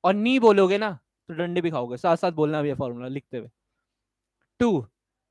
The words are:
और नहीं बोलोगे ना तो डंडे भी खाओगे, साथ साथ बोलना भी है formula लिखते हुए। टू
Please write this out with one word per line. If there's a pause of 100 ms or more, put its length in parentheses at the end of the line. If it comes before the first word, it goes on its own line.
और
नहीं
बोलोगे
ना (380)
तो
डंडे
भी
खाओगे,
साथ
साथ
बोलना
भी
है
formula
लिखते
हुए। (1120)
टू (440)